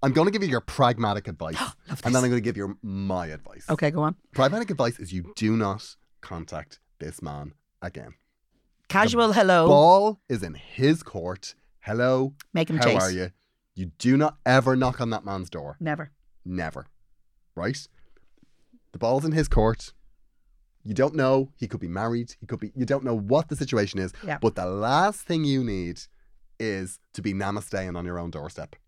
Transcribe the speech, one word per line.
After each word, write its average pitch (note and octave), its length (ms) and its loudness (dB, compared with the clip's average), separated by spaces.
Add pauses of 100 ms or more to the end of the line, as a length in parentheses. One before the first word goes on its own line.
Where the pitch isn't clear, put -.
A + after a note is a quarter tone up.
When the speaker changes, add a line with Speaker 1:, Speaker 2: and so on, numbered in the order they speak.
Speaker 1:
I'm C3+ 100 2
gonna E3+ 200 4
give G#3 100 -2
you G3 60 -2
your B2 120 0
pragmatic A2+ 680 0
advice. D#2+ 260 -10
Speaker 2:
<gasps> - 60 -6
Love - 140 -8 (140)
Speaker 1:
And - 140 -8
then A#2+ 120 0
Speaker 2:
this. B2+ 100 4
Speaker 1:
I'm B2 60 2
gonna B2 100 2
give G#2 160 -4
you G2 260 -8
my F#2+ 460 -4
advice. - 420 -14
Speaker 2:
Okay, D3+ 220 0
go D#3+ 100 -2
on. D#3 140 -2 (180)
Speaker 1:
Pragmatic C#3+ 360 2
advice B2+ 280 0
is F2+ 140 -12
you F#2 240 -8
do A2 200 2
not G2 380 -4 (260)
contact D#2+ 600 -14 (180)
this D#2 240 -12
man D2 300 -12 (280)
again. - 340 -14 (760)
Speaker 2:
Casual A3+ 400 4
Speaker 1:
The G#3 60 4
Speaker 2:
hello. F#3 340 8
Speaker 1:
ball F3+ 600 8
is A#2 140 -2
in E2 120 -8
his C#3 500 0
court. F2+ 500 -10 (280)
Hello. C3 520 0 (180)
Speaker 2:
Make E3 180 0
him D#3+ 80 0
Speaker 1:
How B2 80 2
Speaker 2:
chase. G2+ 160 4
Speaker 1:
are F#2+ 100 0
you? F#2 180 -4 (460)
You F#2 220 -8
do B2+ 180 4
not D3+ 280 2
ever B2 300 4
knock B2+ 260 0
on A#2 100 -2
that A2 140 -6
man's F#2+ 240 -6
door. C#2+ 300 -12
Speaker 2:
Never. D3+ 320 -6 (340)
Speaker 1:
Never. E2 420 -8 (680)
Right? A2+ 320 -6 (1040)
The - 80 -16
ball's B2+ 260 0
in D#3+ 60 0
his D#3 160 0
court. A2+ 460 2 (880)
You G#2+ 100 -8
don't C3+ 220 2
know. C3+ 420 2
He A2 120 -8
could F2+ 120 -8
be F2+ 80 -8
married. A#2 520 -4
He A2+ 60 -16
could G#2+ 120 -8
be, G2+ 160 -10
you B2+ 100 -2
don't C3+ 200 -2
know A#2+ 120 0
what A#2+ 320 2
the D3+ 60 -6
situation A2 460 0
is. F#2 120 -4 (140)
Speaker 2:
Yeah. D3+ 160 -6
Speaker 1:
But - 140 -6
the F#2 100 -4
last B2+ 540 0
thing D#3+ 240 -4
you C3+ 180 0
need F#2 380 -6 (600)
is F#2+ 360 -6 (160)
to G2+ 80 -10
be G2+ 100 -2
namasteing G2 640 -4
on F2 80 -8
your F2 140 -6
own E2+ 120 -8
doorstep. D#2 460 -12 (120)